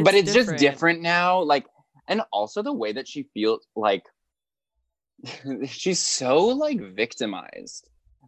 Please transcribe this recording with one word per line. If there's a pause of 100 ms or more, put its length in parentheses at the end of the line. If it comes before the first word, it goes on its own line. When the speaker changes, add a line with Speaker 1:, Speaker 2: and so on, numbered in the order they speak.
Speaker 1:
but
Speaker 2:
It's
Speaker 1:
it's
just
Speaker 2:
different.
Speaker 1:
different
now.
Like, (420)
and (100)
also
the
way
that
she (100)
feels, (100)
like, (1200)
<laughs>
she's
so,
like,
victimized. (400)